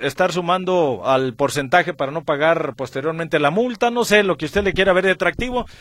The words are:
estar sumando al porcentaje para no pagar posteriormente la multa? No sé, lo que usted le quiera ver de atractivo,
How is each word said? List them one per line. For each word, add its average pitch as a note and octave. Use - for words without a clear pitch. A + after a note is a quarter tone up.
estar E3+
sumando F3
al C3
porcentaje C#3+
para C#3
no D#3+
pagar D3+
posteriormente D#3
la C#3+
multa? A#3+
No A#3+
sé, G#3
lo F#3
que D#3
usted G3
le F#3+
quiera F#3+
ver F3+
de F#3+
atractivo, A3